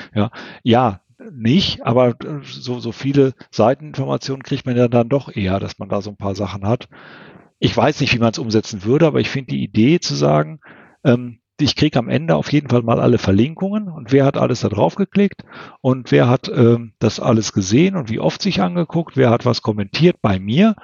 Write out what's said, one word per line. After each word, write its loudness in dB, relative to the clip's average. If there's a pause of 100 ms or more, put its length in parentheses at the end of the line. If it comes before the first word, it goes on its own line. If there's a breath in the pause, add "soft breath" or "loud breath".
(140 loud breath)
Ja, 0 (320 loud breath)
ja, 2 (320)
nicht, 0
aber, 2
äh, -8
so, -10
so -6
viele 2 (160 loud breath)
Seiteninformationen -2
kriegt -6
man 0
ja 4
dann 2
doch -2
eher, 0
dass -10
man -12
da -2
so -12
ein -18
paar -6
Sachen -6
hat. -2 (680 loud breath)
Ich -2
weiß 0
nicht, 0
wie 0
man's 2
umsetzen -2
würde, 2
aber 2
ich -2
finde -8
die -4
Idee 2
zu -6
sagen, -2 (440 loud breath)
ähm, 0 (220)
ich 0
krieg 0
am 0
Ende 0
auf -4
jeden 0
Fall 2
mal 0
alle 2
Verlinkungen 0
und -10
wer 4
hat 0
alles 0
da 0
drauf 0
geklickt -2 (380 loud breath)
und -2
wer 4
hat, 0
ähm, 2
das 0
alles 0
gesehen 2
und -6
wie -4
oft -2
sich -2
angeguckt, -4
wer 4
hat 2
was 0
kommentiert 0
bei 0
mir, 2